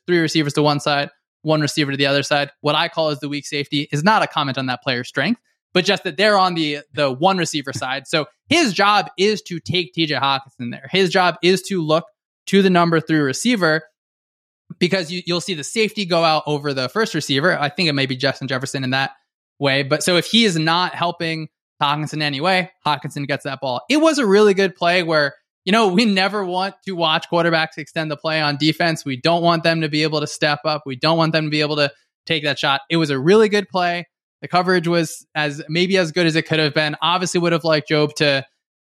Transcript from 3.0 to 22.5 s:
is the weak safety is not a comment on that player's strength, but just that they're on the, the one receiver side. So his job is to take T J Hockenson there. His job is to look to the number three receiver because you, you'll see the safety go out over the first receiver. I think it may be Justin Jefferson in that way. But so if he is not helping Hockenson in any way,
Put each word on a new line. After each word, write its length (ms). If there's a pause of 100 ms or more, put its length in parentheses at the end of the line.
is 100
the 80
weak 180
safety 460
is 140
not 160
a 60
comment 300
on 100
that 160
player's 260
strength, 320 (320)
but 100
just 220
that 100
they're 220
on 160
the, 260 (140)
the 180
one 260
receiver 360
side. 340
So 200 (200)
his 240
job 360 (100)
is 260
to 160
take 340
T 120
J 100
Hockenson 560
there. 200
His 180
job 320
is 220
to 180
look 240 (420)
to 140
the 80
number 320
three 180
receiver 640 (960)
because 320
you, 140
you'll 160
see 140
the 80
safety 420
go 180
out 220
over 280
the 140
first 260
receiver. 460
I 80
think 220
it 40
may 120
be 100
Justin 320
Jefferson 380
in 60
that 200 (500)
way. 220
But 200
so 140
if 80
he 180
is 160
not 340
helping 540 (340)
Hockenson 340
in 80
any 180
way, 300 (140)